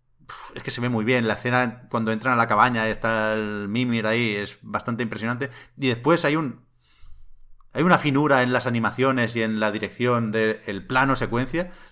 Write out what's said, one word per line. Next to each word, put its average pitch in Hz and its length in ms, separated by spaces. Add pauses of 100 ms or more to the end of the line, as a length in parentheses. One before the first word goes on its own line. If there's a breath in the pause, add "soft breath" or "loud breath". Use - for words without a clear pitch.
(260)
pf, - 320
es - 40
que - 80
se 120 120
ve 123 80
muy 113 120
bien. 120 240
La 107 60
escena 123 560
cuando 113 240
entran 123 220
a - 20
la 113 100
cabaña 110 400
y 110 40
está 110 420
el 104 360
Mimir 117 380
ahí 113 300
es 101 240
bastante 110 420
impresionante. 117 460 (300 loud breath)
Y 135 100
después 147 380
hay 147 100
un, 147 300 (1080 soft breath)
hay 135 100
una 175 140
finura 143 460
en 123 100
las 123 140
animaciones 120 680
y 117 60
en 110 200
la 107 120
dirección 117 580
del 107 560
plano 131 300
secuencia. 127 560 (200 loud breath)